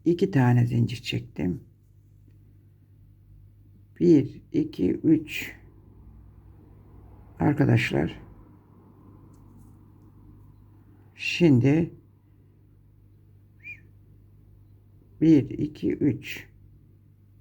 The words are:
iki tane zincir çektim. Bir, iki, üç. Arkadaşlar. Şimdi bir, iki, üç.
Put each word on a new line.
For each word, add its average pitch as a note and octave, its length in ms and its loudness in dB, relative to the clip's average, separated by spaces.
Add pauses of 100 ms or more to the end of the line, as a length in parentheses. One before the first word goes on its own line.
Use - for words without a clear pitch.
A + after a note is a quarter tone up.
iki F3+ 260 0
tane B2 360 2
zincir A#2+ 300 -2
çektim. - 640 -8 (2500)
Bir, E3 420 4 (100)
iki, - 400 -2
üç. - 640 -2 (1800)
Arkadaşlar. C#3+ 800 0 (3000)
Şimdi D3 760 2 (3250)
bir, D3+ 280 4
iki, - 440 -6
üç. - 540 -4 (920)